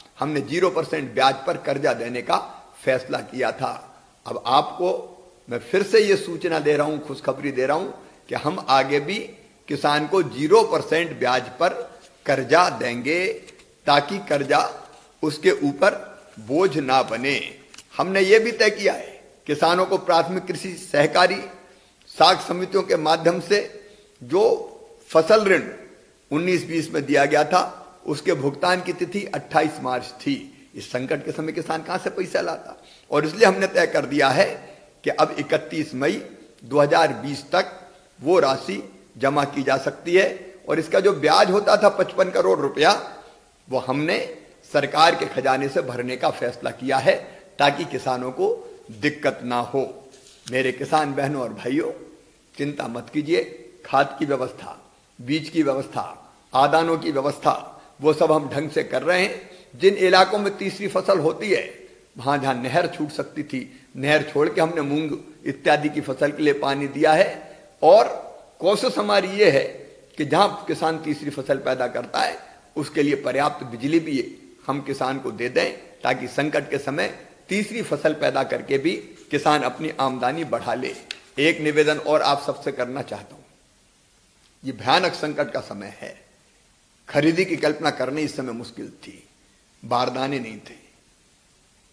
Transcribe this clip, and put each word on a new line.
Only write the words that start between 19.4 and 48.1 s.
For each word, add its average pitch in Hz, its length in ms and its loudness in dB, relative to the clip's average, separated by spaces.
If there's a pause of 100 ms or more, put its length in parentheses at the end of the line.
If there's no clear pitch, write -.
किसानों 170 380 2
को 180 120 2
प्राथमिक 175 480 0
कृषि 180 280 -8
सहकारी 160 680 2 (640)
साख 170 400 4
समितियों 185 360 -2
के - 120 0
माध्यम 160 440 2
से - 420 -2 (420)
जो 185 420 2 (440)
फसल 202 360 6
ऋण 175 180 4 (680)
उन्नीस 165 340 0
बीस 160 260 -4
में 139 140 -4
दिया 139 200 4
गया 151 180 4
था, - 320 0 (300)
उसके 160 280 -2
भुगतान 156 480 0
की 180 120 -6
तिथि 180 320 -6
अट्ठाईस 151 460 0 (100)
मार्च 127 220 -4
थी। 113 520 -6 (200)
इस - 160 -14
संकट 131 340 -4
के 160 60 -4
समय 156 200 -6
किसान 160 300 -6
कहां 175 180 -6
से 185 100 -6
पैसा - 320 -4
लाता? - 420 -8 (280)
और 151 140 2
इसलिए 190 200 4
हमने 190 220 4
तय 175 200 2
कर 143 180 0
दिया 139 240 2
है - 480 0 (260)
कि 143 60 -2
अब 151 300 2
इकतीस 147 540 -4
मई 147 300 -2 (400)
दो 131 160 0
हज़ार 151 340 4
बीस 135 300 -8
तक - 460 -4 (320)
वो 165 180 4
राशि 147 540 -2 (240)
जमा 139 260 2
की 139 200 -4
जा 135 140 2
सकती 170 380 -2
है। - 400 0 (140)
और 156 100 0
इसका 160 200 0
जो 196 140 4
ब्याज 165 380 4
होता 208 260 4
था 202 120 6
पचपन 185 400 0
करोड़ 180 300 2
रुपया, 147 600 2 (480)
वो 127 100 -2
हमने 147 580 -2 (360)
सरकार 151 420 4
के - 100 -4
खजाने 135 440 0
से 151 120 0
भरने 123 360 -6
का 156 120 0
फैसला 123 420 -4
किया 131 260 -2
है, 135 180 4 (440)
ताकि 143 260 2
किसानों 127 460 -4